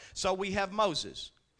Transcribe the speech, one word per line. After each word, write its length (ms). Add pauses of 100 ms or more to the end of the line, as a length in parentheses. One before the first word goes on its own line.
(140)
So 200
we 180
have 200
Moses. 600 (280)